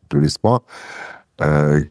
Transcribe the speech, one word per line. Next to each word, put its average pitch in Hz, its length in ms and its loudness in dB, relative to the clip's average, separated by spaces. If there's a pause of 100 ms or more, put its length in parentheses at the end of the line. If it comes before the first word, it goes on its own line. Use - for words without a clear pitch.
(100)
de - 80 0
l'espoir. 107 440 0 (800)
Euh, 76 500 2